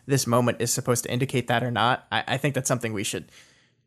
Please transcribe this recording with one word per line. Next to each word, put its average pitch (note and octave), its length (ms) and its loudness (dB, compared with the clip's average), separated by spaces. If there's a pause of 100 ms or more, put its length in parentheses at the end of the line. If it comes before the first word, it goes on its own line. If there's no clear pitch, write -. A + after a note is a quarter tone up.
this C3 220 0
moment A#2+ 340 2
is A#2 100 0
supposed B2 340 0
to - 60 -6
indicate B2+ 360 -2
that A#2+ 160 2
or B2 80 -2
not, A#2 400 2
I, A2 160 0
I B2+ 100 0
think C#3 180 -2
that's C3 120 -2
something A#2 260 -2
we G#2 100 -4
should - 280 -8 (560)